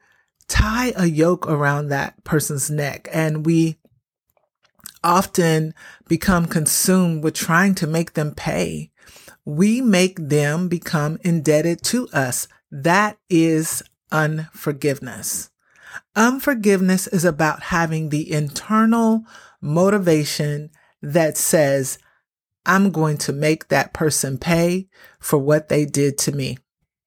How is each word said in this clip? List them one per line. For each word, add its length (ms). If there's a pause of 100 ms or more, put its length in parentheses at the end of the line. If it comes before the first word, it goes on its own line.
(480)
tie 480
a 100
yoke 400
around 420
that 360
person's 460
neck 400
and 360
we 320 (1300)
often 720 (340)
become 380
consumed 800
with 100
trying 420
to 100
make 280
them 200
pay. 560 (540)
We 360
make 380
them 500
become 540
indebted 640
to 240
us. 400 (220)
That 480 (100)
is 540 (280)
unforgiveness. 1400 (640)
Unforgiveness 920
is 180
about 400
having 440
the 220
internal 920 (360)
motivation 1120 (320)
that 340
says, 640 (640)
"I'm 260
going 280
to 140
make 360
that 240
person 460
pay 500 (300)
for 200
what 300
they 160
did 340
to 140
me." 260 (480)